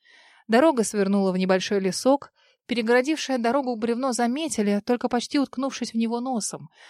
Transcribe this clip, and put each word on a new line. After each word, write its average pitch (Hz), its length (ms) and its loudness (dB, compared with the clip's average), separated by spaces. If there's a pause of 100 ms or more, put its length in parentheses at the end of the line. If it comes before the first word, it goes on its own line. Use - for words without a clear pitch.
(480)
Дорога 247 360 4
свернула 196 480 2
в 180 60 -2
небольшой 185 420 0
лесок. 220 520 0 (360)
Перегородившее 254 720 0
дорогу 247 360 0
бревно 240 380 -2
заметили, 233 720 -2
только 247 240 -2
почти 247 300 -2
уткнувшись 254 540 -4
в 226 40 -2
него 226 220 -2
носом. 233 500 -6 (200)